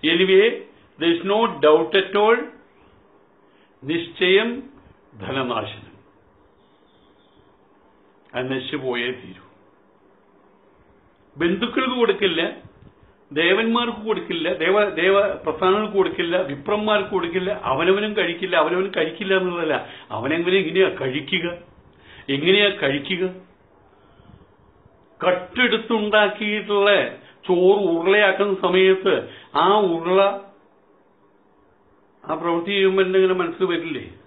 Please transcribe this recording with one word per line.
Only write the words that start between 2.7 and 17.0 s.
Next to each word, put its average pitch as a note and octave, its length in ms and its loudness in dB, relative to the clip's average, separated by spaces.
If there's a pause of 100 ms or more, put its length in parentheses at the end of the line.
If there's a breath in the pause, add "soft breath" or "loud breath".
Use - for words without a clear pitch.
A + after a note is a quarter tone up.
നിശ്ചയം F#3 800 0 (580)
ധനനാശനം. B2 720 -6 (2500)
അത് B2+ 160 -4
നശിച്ചു C3 260 -6
പോയേ B2 340 -4
തീരൂ. - 320 -16 (1900)
ബന്ധുക്കൾക്ക് A#3 580 -2
കൊടുക്കില്ല, G3 600 0 (760)
ദേവന്മാർക്ക് A3+ 680 0
കൊടുക്കില്ല, F3+ 560 -4
ദേവ-, G3 360 2
ദേവ F#3+ 440 2
പ്രസ്ഥാനങ്ങൾക്ക് F#3+ 600 -2
കൊടുക്കില്ല, F3+ 480 0
വിപ്രന്മാർക്ക് G#3 680 -2